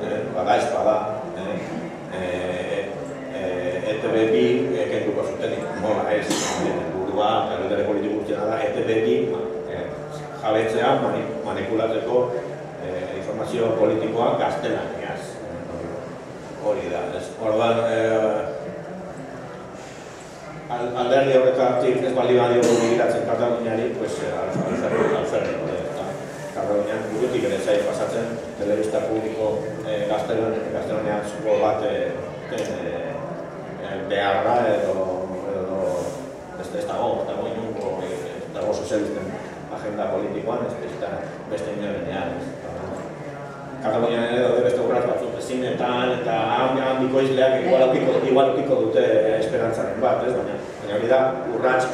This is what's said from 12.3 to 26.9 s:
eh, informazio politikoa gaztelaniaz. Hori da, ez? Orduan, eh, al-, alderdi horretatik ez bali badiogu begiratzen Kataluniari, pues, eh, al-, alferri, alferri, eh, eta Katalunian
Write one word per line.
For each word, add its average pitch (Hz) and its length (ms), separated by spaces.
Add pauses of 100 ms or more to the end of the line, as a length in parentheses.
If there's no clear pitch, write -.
eh, - 340
informazio - 460 (160)
politikoa - 580
gaztelaniaz. - 840 (1400)
Hori 523 240
da, - 120 (160)
ez? - 100 (140)
Orduan, 110 360 (140)
eh, 110 600 (2000)
al-, 123 320
alderdi 135 400
horretatik 127 640
ez 131 160
bali 127 220
badiogu 120 420
begiratzen 113 480
Kataluniari, 117 680
pues, 107 160 (100)
eh, - 80
al-, - 160 (220)
alferri, - 320 (160)
alferri, - 340
eh, - 380
eta - 140 (500)
Katalunian 104 460 (100)